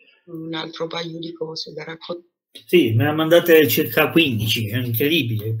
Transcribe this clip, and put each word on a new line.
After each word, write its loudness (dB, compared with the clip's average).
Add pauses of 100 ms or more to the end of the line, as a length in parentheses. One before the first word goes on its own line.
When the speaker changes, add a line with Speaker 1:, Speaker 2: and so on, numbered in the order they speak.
(260)
Speaker 1:
Un -12
altro -8
paio -8
di -10
cose -10
da -12
raccontare. -14 (340)
Speaker 2:
Sì, 2
me 2
ne 2
mandate 6
circa 0
quindici, 0
è -4
incredibile. -2